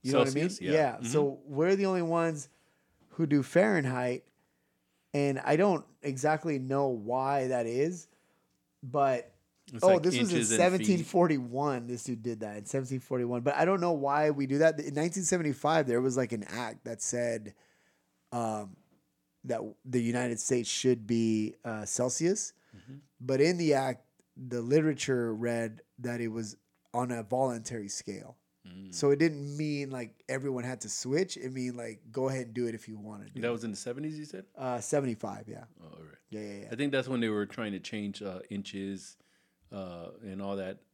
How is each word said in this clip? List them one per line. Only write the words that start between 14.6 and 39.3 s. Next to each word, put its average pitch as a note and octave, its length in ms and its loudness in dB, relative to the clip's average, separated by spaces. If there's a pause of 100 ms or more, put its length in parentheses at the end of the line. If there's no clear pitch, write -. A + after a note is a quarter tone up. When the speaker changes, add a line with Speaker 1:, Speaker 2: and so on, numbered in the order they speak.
Speaker 1:
In C#3+ 160 -6
nineteen E3+ 300 0
seventy-five, D3+ 640 2
there A#2+ 120 4
was, B2+ 160 2
like, A#2+ 160 0
an G#2 120 -4
act A2+ 400 -8
that A#2 180 -8
said, A#2 520 -2 (760)
um, G#2+ 460 -4 (680)
that B2 120 -2
w-, A2 180 -6 (100)
the B2+ 160 0
United A#2+ 380 0
States A#2+ 300 0
should A#2+ 380 2
be, A2 580 2
uh, A2 200 -6
Celsius. C#3 680 0 (240)
Speaker 2:
Mm-hmm. C3 220 -18 (220)
Speaker 1:
But C3 200 0
in F3 160 6
the D#3 180 4
act, C3 300 0 (320)
the B2 240 -6
literature B2+ 760 2
read A#2 480 -2 (160)
that A#2+ 220 -6
it A#2 80 -2
was A2 280 -6 (380)
on B2 160 0
a A#2 140 -4
voluntary A#2 640 -2
scale. - 480 -10 (300)
Speaker 2:
Mm. F#2 280 -16
Speaker 1:
So C#3 160 2
it C#3+ 80 6
didn't C#3+ 380 2
mean, D3 340 -4
like, B2 380 -10
everyone C3 360 -4
had B2+ 180 -6
to G#2+ 60 -10
switch. D3+ 480 -2
It B2+ 160 -8
mean, B2+ 240 -6
like, A2+ 240 -12 (100)
go C3 180 -2
ahead C3 180 -4
and A2+ 80 -16
do A#2+ 120 0
it A2+ 80 -4
if A2 140 -14
you A2 100 -12
wanna G#2 360 -14
do - 60 -10
Speaker 2:
That A#2 80 0
Speaker 1:
it. - 40 2
Speaker 2:
was A2+ 120 -4
in A2 60 -4
the G2 60 -6
seventies, D3+ 420 -8
you D3+ 60 -12
said? F#3 200 -14 (120)
Speaker 1:
Uh, B2+ 240 -4
seventy-five, G#2+ 680 -2
yeah. G#2+ 160 -14 (180)
Speaker 2:
Oh, E2 40 -20
all D#2+ 160 -20
right. D2+ 120 -20 (160)
Speaker 1:
Yeah, A2 100 -10
yeah, G2+ 220 -12
yeah. G#2 100 -16
Speaker 2:
I A2+ 40 -8
think C#3 160 -2
that's C3 160 0
when B2+ 120 0
they A2+ 80 2
were G#2 180 0
trying G#2+ 260 -6
to F#2 80 -6
change, G#2 420 -6
uh, F#2 180 -8 (100)
inches, G2 680 -8 (560)